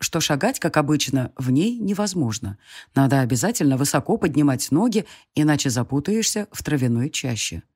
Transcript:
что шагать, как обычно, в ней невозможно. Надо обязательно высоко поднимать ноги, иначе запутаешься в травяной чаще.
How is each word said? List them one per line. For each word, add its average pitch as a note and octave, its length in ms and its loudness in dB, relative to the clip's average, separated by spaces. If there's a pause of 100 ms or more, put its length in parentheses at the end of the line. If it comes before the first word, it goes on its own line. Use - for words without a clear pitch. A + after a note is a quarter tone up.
что - 180 -4
шагать, D#3+ 400 0
как D#3+ 160 -2
обычно, C#3+ 640 0
в B2+ 120 -4
ней G3 280 2
невозможно. F#3 800 -4 (360)
Надо C3+ 280 4
обязательно C3+ 560 2
высоко C3+ 400 0
поднимать C#3+ 520 2
ноги, G3+ 360 2 (280)
иначе D3+ 360 2
запутаешься C#3+ 800 -2
в - 100 -12
травяной B2+ 480 0
чаще. A2+ 540 -6 (120)